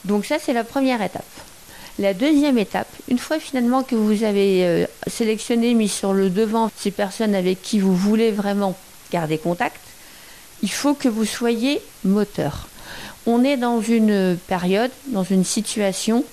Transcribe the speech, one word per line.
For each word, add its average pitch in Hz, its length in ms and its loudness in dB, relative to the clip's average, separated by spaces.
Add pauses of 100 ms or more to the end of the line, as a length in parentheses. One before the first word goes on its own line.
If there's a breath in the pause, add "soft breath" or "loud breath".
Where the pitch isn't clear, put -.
Donc 202 220 0
ça, 294 120 -2
c'est 311 140 -4
la 233 140 0
première 254 360 0
étape. - 220 -6 (720 loud breath)
La 196 160 2
deuxième 277 440 4
étape, - 320 -2 (180)
une 247 100 0
fois 311 220 -2
finalement 254 420 0
que 254 140 -4
vous 214 280 2
avez, 196 420 2
euh, 175 200 2 (220)
sélectionné, 233 680 0
mis 220 120 2
sur 196 240 -2
le 196 180 2
devant 220 480 0
ces 202 140 -4
personnes 208 420 -2
avec 185 280 0
qui - 180 0
vous 190 160 4
voulez 214 360 2
vraiment 202 440 -2 (380)
garder 160 240 -2
contact, 175 420 -4 (840 loud breath)
il 196 100 -2
faut 285 220 0
que 277 140 0
vous 220 160 0
soyez 240 560 -2 (240)
moteur. 196 640 0 (580 loud breath)
On 233 200 4
est 277 100 2
dans 240 240 0
une 208 580 2 (100)
période, 190 440 0 (220)
dans 190 100 0
une 190 220 2
situation 214 880 -2